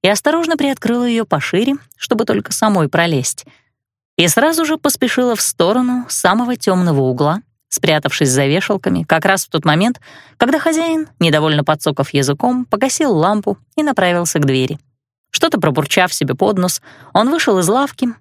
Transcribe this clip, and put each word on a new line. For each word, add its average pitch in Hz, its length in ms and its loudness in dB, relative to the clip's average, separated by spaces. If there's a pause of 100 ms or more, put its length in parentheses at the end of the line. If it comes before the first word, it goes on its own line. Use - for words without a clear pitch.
и 185 60 4
осторожно 320 500 0
приоткрыла 247 460 0
её 233 200 0
пошире, 220 520 -2 (200)
чтобы 240 300 -2
только - 260 -2
самой 196 360 2
пролезть. 165 580 -2 (720)
И 170 100 2
сразу 320 380 2
же 311 100 -2
поспешила 247 600 0
в - 40 -8
сторону 247 680 0
самого 240 480 0
тёмного 180 440 2
угла, 143 400 0 (280)
спрятавшись - 600 0
за 135 180 2
вешалками, 175 580 -2
как 160 200 0
раз 190 220 0
в - 40 -20
тот 160 140 -4
момент, 175 360 2 (360)
когда 269 220 2
хозяин, 320 500 0 (100)
недовольно 151 460 2
подсоков 156 480 -2
языком, 156 540 0
погасил 262 480 0
лампу 196 420 0 (180)
и 311 80 -2
направился 180 560 0
к 151 60 0
двери. 131 340 -2 (520)
Что-то 330 280 0
пробурчав 170 540 2
себе 131 220 -2
под 196 240 0
нос, 180 240 -2 (320)
он 226 160 2
вышел 294 280 0
из 170 100 0
лавки 262 400 -2 (120)